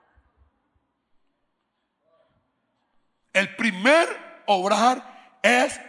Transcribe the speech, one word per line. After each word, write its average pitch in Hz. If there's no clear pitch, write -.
El 190
primer 233
obrar 208
es 247